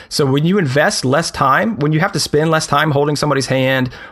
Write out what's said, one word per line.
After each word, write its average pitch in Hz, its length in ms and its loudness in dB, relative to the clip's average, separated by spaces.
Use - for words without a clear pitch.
So - 160 -2
when 139 220 2
you 185 120 2
invest 151 460 0
less 143 260 0
time, 156 500 0
when 151 120 0
you 156 80 2
have 202 120 -2
to 151 80 -4
spend 156 300 0
less 156 160 0
time 151 260 0
holding 147 240 0
somebody's 139 300 0
hand 131 440 0